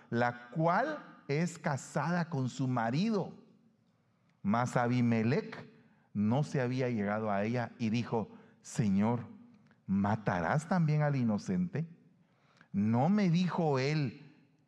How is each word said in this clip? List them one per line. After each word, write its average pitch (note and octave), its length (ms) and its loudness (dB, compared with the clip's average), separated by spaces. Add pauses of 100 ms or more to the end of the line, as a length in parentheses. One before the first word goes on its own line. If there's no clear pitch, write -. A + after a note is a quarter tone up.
(120)
la A#2+ 380 0
cual G#3 540 0 (240)
es E3 300 -2
casada D#3+ 720 -2
con C3 180 -2
su C3 200 -2
marido". C3 680 0 (1080)
Mas A#2+ 340 2
Abimelech A#2+ 920 2 (460)
no A2 300 2
se C#3+ 180 -2
había B2 280 0
llegado G#2+ 420 0
a G2+ 120 0
ella A#2 360 -2
y A2+ 100 0
dijo, A2+ 400 -2 (320)
"Señor, A2 600 2 (640)
¿matarás G2+ 840 0
también D3+ 340 2
al D3 140 2
inocente? G#2 720 -2 (840)
¿No A2+ 360 2
me G3+ 200 2
dijo D#3+ 500 2
él, C#3+ 560 -2 (320)